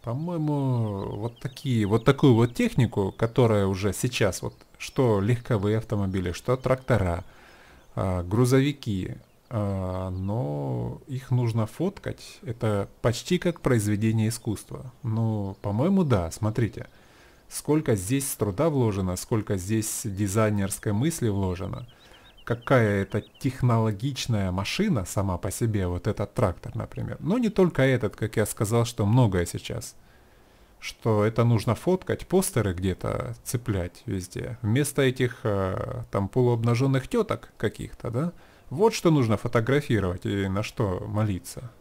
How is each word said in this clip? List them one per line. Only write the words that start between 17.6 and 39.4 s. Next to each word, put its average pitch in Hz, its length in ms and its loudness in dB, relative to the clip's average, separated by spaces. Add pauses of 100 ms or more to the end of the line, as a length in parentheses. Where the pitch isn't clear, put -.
здесь 123 280 -2 (100)
труда 104 340 0
вложено, 101 480 0
сколько 104 400 -2
здесь 107 480 -2
дизайнерской 104 880 0
мысли 131 340 0
вложено. 98 580 -2 (640)
Какая 113 540 4
это 101 200 -2 (180)
технологичная 113 1120 0
машина 104 520 0
сама 98 340 -2
по 98 140 -6
себе, 104 340 0
вот 90 220 -2
этот 107 260 -4
трактор, 98 420 -2
например. 113 440 -8
Но 190 180 0
не 233 120 2
только 180 320 2
этот, 127 340 2
как - 220 -4
я 107 80 2
сказал, 117 400 0
что 110 200 -2
многое 101 400 4
сейчас. - 520 -10 (840)
Что 107 460 0
это 117 180 2
нужно 120 320 4
фоткать, - 500 -2
постеры 120 480 0
где-то 92 680 -4
цеплять 98 640 -4
везде. 101 560 -6
Вместо 131 400 0
этих, 131 420 0
э, 101 680 -2
там, 98 200 0
полуобнаженных 123 800 2
теток - 480 -2
каких-то, - 540 -6
да? 151 200 -2 (380)
Вот 208 240 2
что - 180 4
нужно 120 240 6
фотографировать 113 880 0